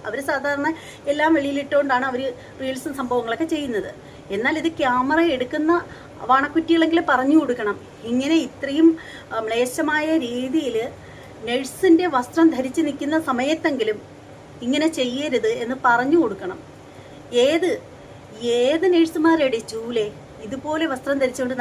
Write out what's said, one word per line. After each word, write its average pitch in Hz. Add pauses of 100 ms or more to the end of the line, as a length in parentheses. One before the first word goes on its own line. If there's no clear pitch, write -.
അവർ 226
സാധാരണ 285 (320)
എല്ലാം 294
വെളിയിലിട്ടുകൊണ്ടാണ് 277
അവർ 262 (260)
റീൽസും 262
സംഭവങ്ങളൊക്കെ 240
ചെയ്യുന്നത്. 285 (360)
എന്നാൽ 240
ഇത് 311 (120)
ക്യാമറ 262
എടുക്കുന്ന 311 (460)
വാണക്കുട്ടികളെങ്കിലും 320
പറഞ്ഞു 277
കൊടുക്കണം. 240 (240)
ഇങ്ങനെ 262
ഇത്രയും, 320 (340)
ആ, 220
മ്ലേച്ഛമായ 302
രീതിയിൽ 254 (680)
നഴ്സിൻ്റെ 320
വസ്ത്രം 320
ധരിച്ച് 262
നിൽക്കുന്ന 294
സമയത്തെങ്കിലും 262 (640)
ഇങ്ങനെ 294
ചെയ്യരുത് 254
എന്ന് 240
പറഞ്ഞു 262
കൊടുക്കണം. 196 (720)
ഏത്, 285 (640)
ഏത് 262
നഴ്സുമാരുടെ 320 (140)
ചൂലേ 226 (300)
ഇതുപോലെ 294
വസ്ത്രം 277
ധരിച്ചുകൊണ്ട് 254